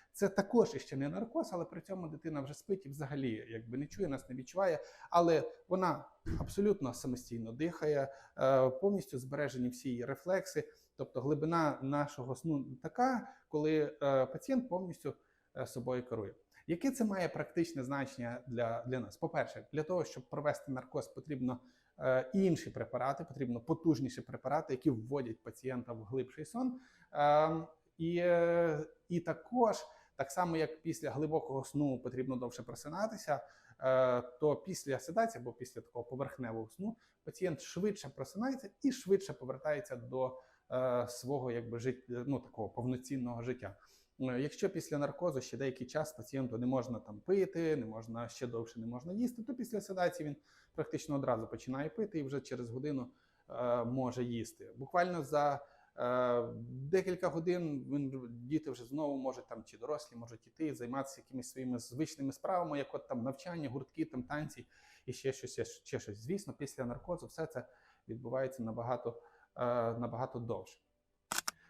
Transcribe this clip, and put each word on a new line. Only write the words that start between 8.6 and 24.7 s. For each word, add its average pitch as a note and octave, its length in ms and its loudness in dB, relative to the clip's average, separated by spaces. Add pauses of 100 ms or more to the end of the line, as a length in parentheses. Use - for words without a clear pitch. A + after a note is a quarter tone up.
повністю F3 500 0
збережені C3 500 0
всі C3 200 -6
її A#2+ 160 -2
рефлекси. F3 640 -2 (280)
Тобто C3 240 -4
глибина D3+ 600 2
нашого C3+ 540 -2
сну D3+ 300 0 (180)
така, B3 500 0 (160)
коли, D#3 540 2
е, C3+ 220 6
пацієнт B3 440 -2
повністю, F3 440 -4 (440)
е, B2+ 100 -4
собою B2+ 380 -4
керує. G#2+ 300 -6 (320)
Яке E3+ 240 0
це A#3+ 140 2
має F#3+ 240 2
практичне D3+ 540 -2
значення B2 640 -4
для, A#2 400 0
для B2+ 120 0
нас? G2+ 180 -8
По-перше, C#3 560 -2
для D3+ 100 0
того, F3 220 0
щоб - 240 -12
провести C#3+ 420 -2
наркоз, B2+ 360 -4
потрібно, B2+ 520 -2 (400)
е, C3 340 4
інші F#3+ 360 4
препарати, C3 540 -2
потрібно B2 380 -4
потужніші C#3+ 600 2
препарати, C#3+ 520 -2